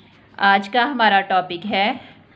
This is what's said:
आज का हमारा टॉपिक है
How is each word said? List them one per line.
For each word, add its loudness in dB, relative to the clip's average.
आज 2
का 0
हमारा 2
टॉपिक -4
है -2